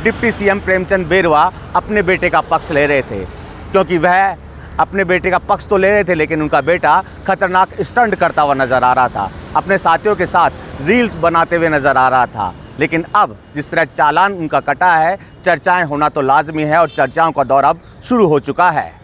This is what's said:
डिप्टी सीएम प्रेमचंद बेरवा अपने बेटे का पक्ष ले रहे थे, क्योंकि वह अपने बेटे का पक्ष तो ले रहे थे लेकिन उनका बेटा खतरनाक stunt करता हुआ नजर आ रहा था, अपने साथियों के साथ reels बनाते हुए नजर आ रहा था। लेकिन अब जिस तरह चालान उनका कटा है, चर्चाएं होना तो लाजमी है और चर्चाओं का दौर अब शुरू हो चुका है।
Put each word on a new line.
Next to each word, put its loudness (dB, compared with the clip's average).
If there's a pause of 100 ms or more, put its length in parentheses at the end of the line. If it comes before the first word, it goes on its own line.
डिप्टी 0
सीएम 0
प्रेमचंद -2
बेरवा 2 (240)
अपने 0
बेटे 0
का 2
पक्ष -4
ले 2
रहे 0
थे, -8 (480)
क्योंकि 0
वह 2 (440)
अपने 0
बेटे 0
का 0
पक्ष -2
तो 0
ले 4
रहे 2
थे -2
लेकिन -2
उनका 0
बेटा 2 (240)
खतरनाक 0 (120)
stunt 0
करता 0
हुआ 2
नजर 0
आ 4
रहा 2
था, -4 (260)
अपने 0
साथियों 0
के -2
साथ 2 (340)
reels 2
बनाते 0
हुए 0
नजर 2
आ 4
रहा 2
था। -6 (260)
लेकिन -2 (100)
अब 0 (200)
जिस -8
तरह 0
चालान 0
उनका -2
कटा 0
है, 0 (260)
चर्चाएं 0
होना -2
तो -2
लाजमी 0
है 2
और 4
चर्चाओं 0
का -2
दौर 2
अब 2 (240)
शुरू 2
हो 2
चुका 0
है। -6 (120)